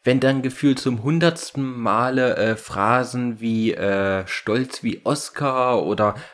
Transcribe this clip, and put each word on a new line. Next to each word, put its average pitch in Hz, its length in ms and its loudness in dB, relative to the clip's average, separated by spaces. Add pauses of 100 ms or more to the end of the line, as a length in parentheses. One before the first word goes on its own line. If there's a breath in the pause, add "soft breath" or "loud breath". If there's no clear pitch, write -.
wenn 127 160 4
dann 135 240 2
gefühlt 131 360 2
zum 120 220 -2
hundertsten 165 640 0
Male, 123 720 0
äh, 110 200 2
Phrasen 120 840 -2
wie, 113 340 0
äh, 98 540 0
"stolz 127 560 -2
wie 104 200 -4
Oscar" 131 800 0
oder 104 320 0 (180 loud breath)